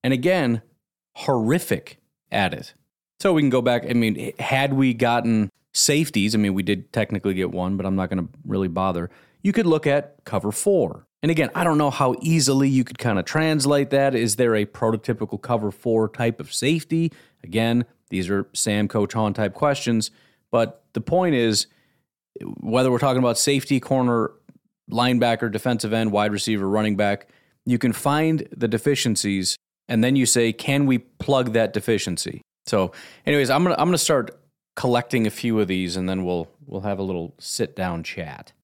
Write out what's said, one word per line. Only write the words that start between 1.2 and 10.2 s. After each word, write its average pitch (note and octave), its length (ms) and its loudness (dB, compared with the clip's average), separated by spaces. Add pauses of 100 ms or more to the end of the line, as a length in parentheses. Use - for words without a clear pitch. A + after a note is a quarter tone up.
at F#2+ 200 0
it. - 220 -14 (460)
So G3 120 4
we D#3 100 4
can C#3 80 4
go B2 120 4
back. A#2+ 260 2
I B2 40 -4
mean, A2+ 480 0
had C3+ 320 0
we C3+ 200 4
gotten A#2 580 2 (240)
safeties, B2 600 2
I A2 40 2
mean, G2+ 160 2
we G2 100 -2
did F#2+ 280 -4
technically G#2 400 -2
get F#2 200 -2
one, F2+ 240 -2
but F#2+ 100 -4
I'm F#2+ 80 0
not F#2 160 -2
gonna F2+ 160 -4 (180)
really G2 220 -2
bother. F2 420 -2 (320)
You G3 120 0
could A3+ 140 2
look D#3 200 2
at C#3+ 380 0